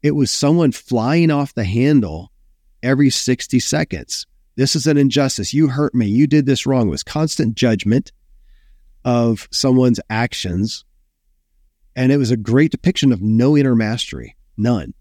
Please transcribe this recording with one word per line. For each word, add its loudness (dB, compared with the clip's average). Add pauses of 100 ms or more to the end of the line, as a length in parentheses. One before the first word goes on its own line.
It 2
was 0
someone 2
flying 0
off -2
the -4
handle 0 (520)
every 2
sixty -2
seconds. -6 (280)
"This -2
is -2
an 2
injustice. 0
You 2
hurt -2
me. 0
You 2
did 2
this 0
wrong." 0
It 0
was -6
constant -2
judgment 0 (920)
of 0
someone's 2 (100)
actions. -4 (1080)
And 2
it 4
was 0
a 0
great 2
depiction 0
of -2
no 2
inner 2
mastery, -4 (220)
none. -2